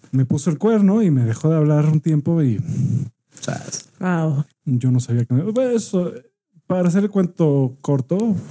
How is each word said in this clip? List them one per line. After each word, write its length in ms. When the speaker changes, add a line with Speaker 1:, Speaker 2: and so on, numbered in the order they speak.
Speaker 1:
me 140
puso 260
el 60
cuerno 460
y 80
me 140
dejó 240
de 80
hablar 300
un 120
tiempo 440
y 180
Speaker 2:
Sas. 480
Speaker 3:
Wow. 460
Speaker 1:
yo 280
no 100
sabía 240
que... 80
Me, 100
bueno, 280
eso, 420
para 220
hacer 160
el 60
cuento 720
corto, 560